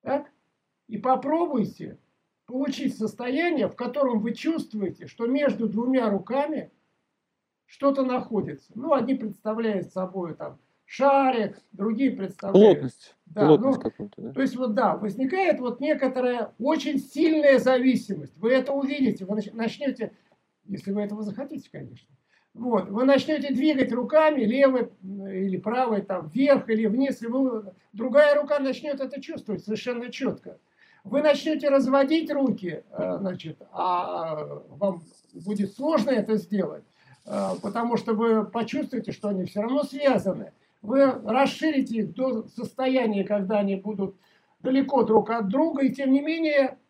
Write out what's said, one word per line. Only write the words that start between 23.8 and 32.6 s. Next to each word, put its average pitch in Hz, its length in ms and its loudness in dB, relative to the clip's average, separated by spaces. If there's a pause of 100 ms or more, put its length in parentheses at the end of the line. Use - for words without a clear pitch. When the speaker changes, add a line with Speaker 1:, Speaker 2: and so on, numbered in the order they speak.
Speaker 1:
руками, 302 500 4
левой, 254 480 2 (140)
м, 196 240 -10
или 190 280 -2
правой, 220 460 0
там, 175 260 -6
вверх 269 400 2
или 220 180 2
вниз, 247 360 0
и 233 60 -6
вы, 233 440 -2 (200)
другая 269 420 4
рука 294 240 0
начнет 277 420 -4
это 277 200 -8
чувствовать 220 420 -10
совершенно 233 480 -6
четко. - 480 -8 (460)
Вы 254 180 0
начнете 294 460 2
разводить 277 640 2
руки, 208 580 -2